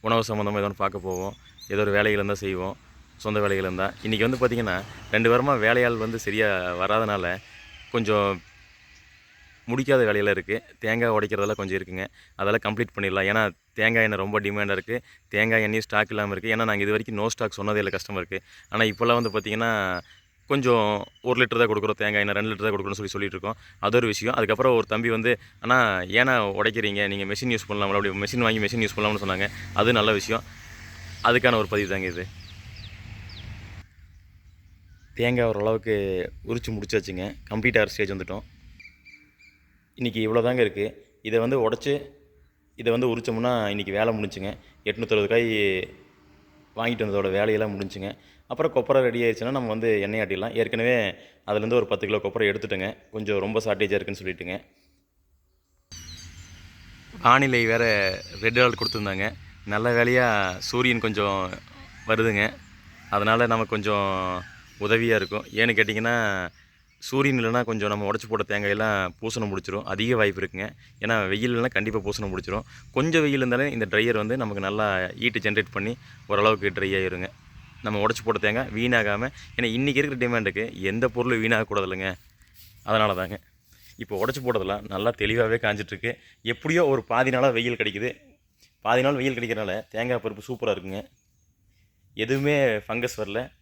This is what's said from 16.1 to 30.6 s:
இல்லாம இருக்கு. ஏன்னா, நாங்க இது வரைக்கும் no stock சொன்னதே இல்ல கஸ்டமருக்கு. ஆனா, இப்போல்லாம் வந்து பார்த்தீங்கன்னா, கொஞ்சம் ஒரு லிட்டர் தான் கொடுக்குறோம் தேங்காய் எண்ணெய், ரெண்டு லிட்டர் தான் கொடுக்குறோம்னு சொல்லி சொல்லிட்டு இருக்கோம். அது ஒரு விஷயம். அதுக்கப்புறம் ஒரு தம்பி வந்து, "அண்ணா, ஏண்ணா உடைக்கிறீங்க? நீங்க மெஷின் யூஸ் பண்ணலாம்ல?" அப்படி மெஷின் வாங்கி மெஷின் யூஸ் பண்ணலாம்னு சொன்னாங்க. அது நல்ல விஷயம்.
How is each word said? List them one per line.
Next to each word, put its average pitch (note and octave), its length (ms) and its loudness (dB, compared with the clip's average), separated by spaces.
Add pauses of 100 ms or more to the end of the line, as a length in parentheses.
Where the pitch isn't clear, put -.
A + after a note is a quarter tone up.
இல்லாம G#2 200 -2
இருக்கு. G2 220 -4
ஏன்னா, A2 120 0
நாங்க G#2 180 0
இது G2+ 80 0
வரைக்கும் G#2+ 280 -2
no G#2+ 80 0 (140)
stock A2 160 -2
சொன்னதே G#2 200 -2
இல்ல G2 140 0
கஸ்டமருக்கு. F#2+ 480 -6 (300)
ஆனா, A2 160 0
இப்போல்லாம் A#2+ 380 2
வந்து A2+ 80 -2
பார்த்தீங்கன்னா, G#2 720 -2 (460)
கொஞ்சம் A#2 600 2 (160)
ஒரு B2+ 220 4
லிட்டர் A#2 140 -2
தான் A#2 100 6
கொடுக்குறோம் G#2 260 0
தேங்காய் G#2 320 0
எண்ணெய், G2+ 80 -2
ரெண்டு G#2 160 -2
லிட்டர் G#2 180 -2
தான் G#2+ 40 0
கொடுக்குறோம்னு G2 180 -4
சொல்லி G2 200 -6
சொல்லிட்டு G2 260 -6
இருக்கோம். G2 260 -8 (160)
அது G#2 180 2
ஒரு A#2+ 100 4
விஷயம். A2 280 -2
அதுக்கப்புறம் A#2 420 4
ஒரு A2 100 2
தம்பி A2+ 240 0
வந்து, A2+ 280 2 (220)
"அண்ணா, A2+ 400 4
ஏண்ணா A2+ 460 2
உடைக்கிறீங்க? G#2 640 0
நீங்க G2 160 -2
மெஷின் A2 340 -2
யூஸ் F#2+ 100 -10
பண்ணலாம்ல?" G2+ 260 -2
அப்படி G2 140 2
மெஷின் G2+ 300 -2
வாங்கி A2 200 2
மெஷின் G#2+ 300 0
யூஸ் - 80 -6
பண்ணலாம்னு G#2+ 300 0
சொன்னாங்க. F#2+ 220 0 (240)
அது G#2+ 200 4
நல்ல A2 200 4
விஷயம். A2 300 0 (800)